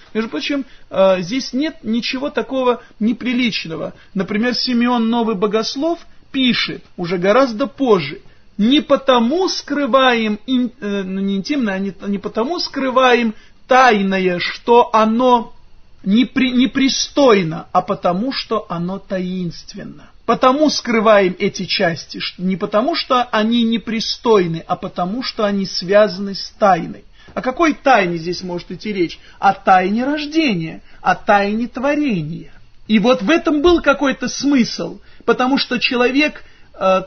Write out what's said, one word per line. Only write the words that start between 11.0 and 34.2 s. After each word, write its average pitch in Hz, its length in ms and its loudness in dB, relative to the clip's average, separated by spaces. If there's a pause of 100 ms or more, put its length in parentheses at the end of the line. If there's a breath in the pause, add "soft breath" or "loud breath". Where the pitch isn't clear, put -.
ну, 190 180 -6
не 196 160 -2
интимное, 220 380 -2
а 190 40 -4
не, 196 140 -6 (140)
не 202 100 -2
потому 240 420 -4
скрываем 247 720 2 (340 soft breath)
тайное, 196 720 4
что 240 540 2
оно 226 600 2 (500)
непри-, 247 480 2
непристойно, 240 1200 2
а 185 100 2
потому, 190 500 -4
что 220 380 -6
оно 180 300 -6
таинственно». 180 1120 -10 (160)
Потому 269 440 2
скрываем 208 680 2
эти 196 260 -4
части, - 540 -4
ш-, - 180 -10
не 185 200 -2
потому, 214 380 -2
что 247 360 0
они 233 320 2
непристойны, 220 1040 0
а 180 80 -2
потому, 190 480 -6
что - 220 -4
они 202 200 -2
связаны 196 680 0
с - 140 -14 (100)
тайной. 185 460 0 (280 soft breath)
О 196 80 -6
какой 277 320 0
тайне 196 440 2
здесь 170 260 -6
может 175 280 -10
идти 214 200 -8
речь? 180 280 -4 (200 soft breath)
О 175 140 4
тайне 190 500 2
рождения, 285 800 -2 (200 soft breath)
о 185 140 2
тайне 214 520 0
творения. 233 840 -4 (360)
И 214 120 4
вот 247 220 4
в 196 80 0
этом 320 320 2
был 349 200 4
какой-то 277 460 0